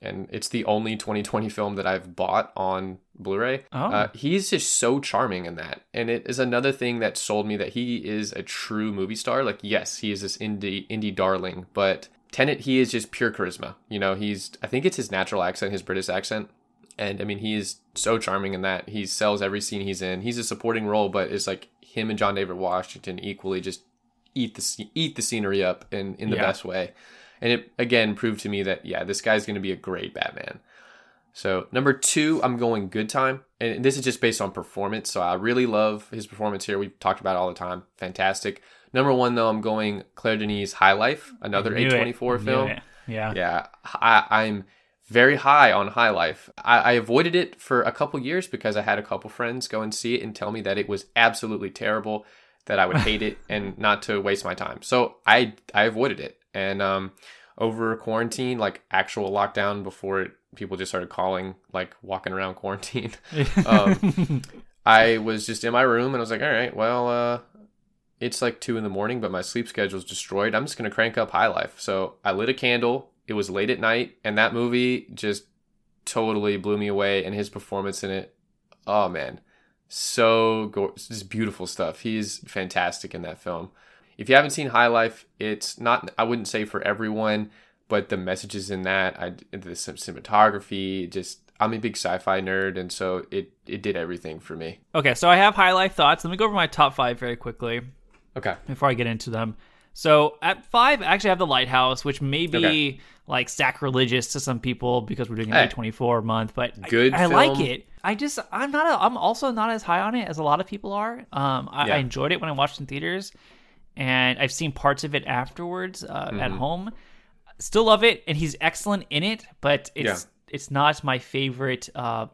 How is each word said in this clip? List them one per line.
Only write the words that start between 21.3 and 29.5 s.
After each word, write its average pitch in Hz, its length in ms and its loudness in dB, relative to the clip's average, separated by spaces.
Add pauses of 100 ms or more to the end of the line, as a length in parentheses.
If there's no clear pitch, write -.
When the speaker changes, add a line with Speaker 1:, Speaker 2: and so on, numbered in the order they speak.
Speaker 1:
it's 101 160 -4
like 95 220 -8 (120)
him 110 300 -6
and 104 80 -4
John 101 160 2
David 92 220 -4
Washington 92 640 -4
equally 95 440 -6
just 92 200 -8 (520)
eat 127 200 -4
the - 60 -12
sce-, - 340 -8
eat 160 220 -4
the 117 60 -6
scenery 98 420 0
up 90 280 -2
in, 98 240 -6
in 107 140 -6
the 101 60 0
Speaker 2:
Yeah. 104 100 0
Speaker 1:
best 95 200 -2
way. 92 260 -4 (480)
And 117 120 2
it, 117 260 -4
again, 117 360 4
proved 107 260 -2
to - 100 -6
me 101 120 -2
that, 95 240 -2
yeah, 104 180 -4
this 98 180 -4
guy's 110 240 2
gonna 104 140 -4